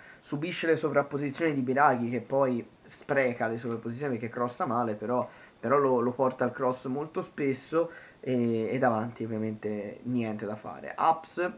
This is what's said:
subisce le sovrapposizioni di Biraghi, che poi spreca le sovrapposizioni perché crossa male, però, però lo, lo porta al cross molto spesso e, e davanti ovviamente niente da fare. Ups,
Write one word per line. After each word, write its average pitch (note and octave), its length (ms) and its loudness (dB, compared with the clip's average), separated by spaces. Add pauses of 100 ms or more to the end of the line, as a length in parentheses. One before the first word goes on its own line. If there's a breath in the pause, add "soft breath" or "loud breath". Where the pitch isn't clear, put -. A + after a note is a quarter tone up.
(200 loud breath)
subisce E3+ 460 -4
le D#3+ 100 4
sovrapposizioni C#3+ 800 0
di C3+ 80 0
Biraghi, B2+ 480 4
che B2 100 -2
poi C3 460 0 (180)
spreca B2+ 600 0
le A2+ 100 -2
sovrapposizioni A#2 640 -4
perché A#2 100 -4
crossa B2 380 -2
male, A#2+ 260 0
però, A2 340 0 (320 loud breath)
però C3 200 4
lo, C3 220 4
lo B2 120 2
porta B2+ 320 2
al B2 80 0
cross B2+ 360 0
molto D3+ 340 -4
spesso D#3 680 -2 (300 loud breath)
e, A#2 500 2
e B2 80 0
davanti A#2 460 0
ovviamente G#2+ 800 -4
niente A#2 420 -2
da G#2 120 -4
fare. - 420 -12
Ups, E3 600 0